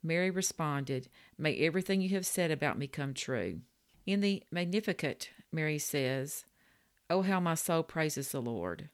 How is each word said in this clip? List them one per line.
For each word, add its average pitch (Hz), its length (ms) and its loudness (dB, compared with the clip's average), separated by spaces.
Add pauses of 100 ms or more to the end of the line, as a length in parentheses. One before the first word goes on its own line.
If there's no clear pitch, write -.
Mary 170 300 2
responded, 139 760 -2 (300)
"May 147 200 2
everything 185 440 2
you 185 80 0
have 185 160 0
said 170 240 2
about 147 300 0
me 139 80 -2
come 139 260 -4
true." 104 480 -2 (460)
In 202 140 2
the 202 280 2
Magnificat, 175 800 -2 (220)
Mary 156 260 0
says, 135 680 -2 (680)
"Oh, 190 100 4
how 190 180 4
my 170 140 2
soul 165 300 2
praises 156 480 -2
the 139 100 -2
Lord. 110 520 -4